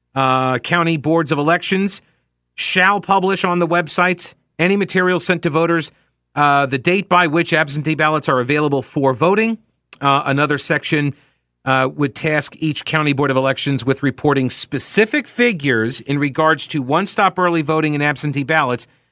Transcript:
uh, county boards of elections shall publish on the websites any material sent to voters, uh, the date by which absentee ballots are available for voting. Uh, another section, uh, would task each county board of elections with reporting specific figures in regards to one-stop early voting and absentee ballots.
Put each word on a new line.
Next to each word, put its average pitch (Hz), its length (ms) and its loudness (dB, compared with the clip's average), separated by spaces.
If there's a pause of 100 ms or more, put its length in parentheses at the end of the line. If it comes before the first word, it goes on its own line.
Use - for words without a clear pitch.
(140)
uh, 131 440 0
county 165 380 0
boards 151 340 0
of 151 80 0
elections 175 640 0 (540)
shall 190 440 2
publish 190 440 0
on 175 140 0
the 175 80 2
websites 175 680 0 (240)
any 185 180 2
material 185 440 0
sent 175 240 0
to 165 60 0
voters, 165 420 0 (420)
uh, 143 320 4
the 131 120 -2
date 180 300 0
by 175 180 4
which 165 260 0
absentee 156 420 0
ballots 156 340 0
are 131 120 4
available 143 420 0
for 135 300 0
voting. 202 460 0 (420)
Uh, 139 240 2
another 139 340 0
section, 147 560 -2 (500)
uh, 131 300 2
would 147 200 -2
task 151 440 -2
each 156 260 -4
county 151 280 0
board 139 180 0
of 131 60 0
elections 135 480 -2
with 131 180 -2
reporting 139 460 0
specific - 760 -2
figures 139 760 -2
in 143 180 -4
regards 147 480 0
to 156 140 -4
one-stop 180 580 0
early 170 240 2
voting 156 320 0
and 147 80 -2
absentee 143 400 -2
ballots. 135 440 0 (260)